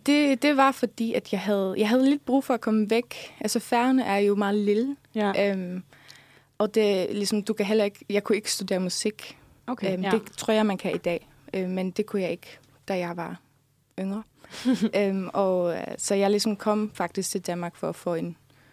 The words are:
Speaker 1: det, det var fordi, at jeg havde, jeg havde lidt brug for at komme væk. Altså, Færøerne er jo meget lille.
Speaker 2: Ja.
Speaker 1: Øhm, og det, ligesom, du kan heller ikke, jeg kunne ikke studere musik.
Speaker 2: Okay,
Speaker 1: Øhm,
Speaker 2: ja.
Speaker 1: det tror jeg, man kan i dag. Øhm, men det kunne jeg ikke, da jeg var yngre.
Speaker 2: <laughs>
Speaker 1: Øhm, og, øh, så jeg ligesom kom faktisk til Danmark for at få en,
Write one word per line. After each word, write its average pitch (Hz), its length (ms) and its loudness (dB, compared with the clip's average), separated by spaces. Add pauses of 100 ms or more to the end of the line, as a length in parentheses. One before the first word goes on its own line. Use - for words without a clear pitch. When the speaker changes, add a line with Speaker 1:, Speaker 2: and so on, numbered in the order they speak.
Speaker 1:
det, 285 360 4
det 294 160 4
var 269 140 6
fordi, 226 420 -4
at - 200 -2
jeg 196 80 0
havde, 196 360 0
jeg 214 120 2
havde 254 200 4
lidt 294 160 2
brug 262 180 2
for - 100 -2
at 226 80 -2
komme 214 280 2
væk. - 500 -2
Altså, 214 200 -2
Færøerne 254 440 2
er 196 140 0
jo 202 180 4
meget 202 200 2
lille. 214 400 2 (200)
Speaker 2:
Ja. 202 360 2
Speaker 1:
Øhm, 185 320 -6 (720)
og 208 180 0
det, 202 360 4
ligesom, 208 320 -2
du 220 100 -2
kan 208 120 -2
heller 214 200 2
ikke, - 240 -8
jeg 202 140 0
kunne 208 120 2
ikke 208 160 -4
studere 190 280 -2
musik. - 580 -4 (300)
Speaker 2:
Okay, 202 260 -4
Speaker 1:
Øhm, 185 100 -2
Speaker 2:
ja. 196 80 0
Speaker 1:
det 220 100 2 (160)
tror - 160 0
jeg, 214 120 4
man 202 120 0
kan 170 180 -4
i - 20 -4
dag. 175 300 -4 (260)
Øhm, 185 180 -2
men 185 200 -4
det 208 140 -2
kunne 208 160 -4
jeg 170 100 -2
ikke, - 260 -12 (300)
da 190 100 -2
jeg 175 200 -4
var 170 220 -8 (600)
yngre. 196 240 -6 (360)
Speaker 2:
<laughs> 220 400 2
Speaker 1:
Øhm, 190 340 0
og, 180 420 2
øh, - 80 -6 (140)
så - 180 -2
jeg 196 160 2
ligesom 208 240 0
kom 214 380 0
faktisk 180 360 -4
til 190 120 -4
Danmark 175 340 -6
for 160 140 -4
at 170 60 -6
få - 180 -4
en, 170 240 -4 (360)